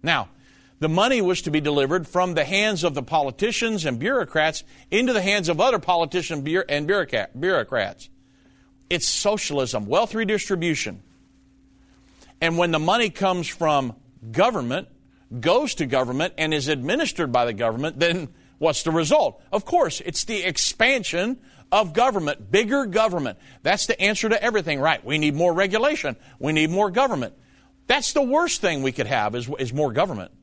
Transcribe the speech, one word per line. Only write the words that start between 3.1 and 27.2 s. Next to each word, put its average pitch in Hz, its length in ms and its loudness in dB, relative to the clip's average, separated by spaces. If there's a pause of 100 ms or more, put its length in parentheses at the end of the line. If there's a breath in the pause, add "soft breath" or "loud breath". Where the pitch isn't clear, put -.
and 127 120 -2
bureaucrats 160 680 0 (280 loud breath)
into 247 200 2
the 214 100 2
hands 190 280 0
of 160 100 0
other 226 200 4
politicians 165 640 -2
bu-, 165 260 -2
and 147 160 -2
bureaucrat-, 143 540 -2
bureaucrats. 127 720 -2 (800 soft breath)
It's 175 180 0
socialism, 131 800 -2
wealth 196 260 2
redistribution. 180 880 -2 (1400 soft breath)
And 165 200 0
when 175 120 4
the 160 80 2
money 202 300 2
comes 185 380 -2
from 143 480 0 (360)
government, 170 580 0 (500 soft breath)
goes 214 360 2
to 151 120 -2
government, 131 500 0
and 156 160 0
is 143 140 -2
administered 156 640 -2
by 120 140 4
the 120 80 -2
government, 120 460 -2
then 170 280 0 (320 soft breath)
what's 151 240 0
the 165 80 0
result? 165 500 2 (100)
Of 208 140 -2
course, 294 360 2
it's - 240 -4
the 208 180 -4
expansion 220 960 0 (320 loud breath)
of 196 220 2
government, 170 580 0
bigger 233 340 2
government. 180 540 0 (240 loud breath)
That's 190 240 0
the - 120 0
answer 208 300 0
to 220 140 2
everything, 170 360 0
right? 147 240 2
We 143 140 -2
need 151 160 2
more 170 180 2
regulation. 196 680 0 (200 loud breath)
We 147 160 -2
need 156 160 2
more 190 220 2
government. 208 420 0 (540 soft breath)